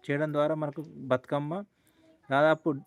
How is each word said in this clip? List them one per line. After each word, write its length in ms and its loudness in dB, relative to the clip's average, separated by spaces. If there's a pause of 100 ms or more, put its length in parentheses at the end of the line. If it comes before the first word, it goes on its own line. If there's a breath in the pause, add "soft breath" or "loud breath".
(100)
చేయడం 220 -2
ద్వారా 220 2
మనకు 300 -6 (120)
బతుకమ్మ 640 -4 (680 soft breath)
దాదాపు 440 4 (120)